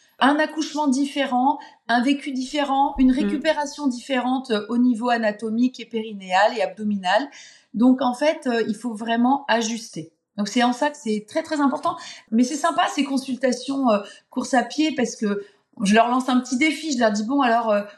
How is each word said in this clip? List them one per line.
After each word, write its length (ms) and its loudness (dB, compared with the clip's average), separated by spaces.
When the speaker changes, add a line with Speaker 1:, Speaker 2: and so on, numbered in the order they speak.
Speaker 1:
un 160 4
accouchement 500 -2
différent, 720 0
un 140 2
vécu 280 0
différent, 680 -2
une 120 6
Speaker 2:
Mhm. 80 4
Speaker 1:
récupération 720 -2
différente, 640 -2
euh, 160 -2
au 100 -2
niveau 320 2
anatomique 680 0
et 60 -12
périnéal 720 0
et 60 0
abdominal. 640 0
Donc, 280 4
en 120 0
fait, 320 0
euh, 220 0
il 80 -2
faut 180 -8
vraiment 540 0
ajuster. 640 -4
Donc, 120 -4
c'est 140 0
en 100 4
ça 180 0
que 60 -14
c'est 320 -4
très, 140 -2
très 180 -4
important. 360 0
Mais 140 4
c'est 120 -4
sympa, 280 0
ces 100 0
consultations, 840 -2
euh, 80 4
course 240 -6
à 80 4
pied, 320 -2
parce 220 -2
que 280 -2
je 120 4
leur 140 6
lance 200 0
un 100 4
petit 180 -2
défi. 360 0
Je 80 -2
leur 100 4
dis, « 160 -2
Bon, 160 0
alors, 280 2
euh, 120 2